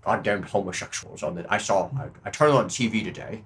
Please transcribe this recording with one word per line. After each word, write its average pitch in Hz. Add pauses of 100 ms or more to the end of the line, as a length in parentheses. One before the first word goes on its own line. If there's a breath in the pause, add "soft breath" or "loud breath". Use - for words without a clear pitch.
goddamn 104
homosexuals -
on 87
the, 87
I 104
saw, 95
I, 76 (160)
I 104
turned 151
on 117
T 117
V 107
today. 92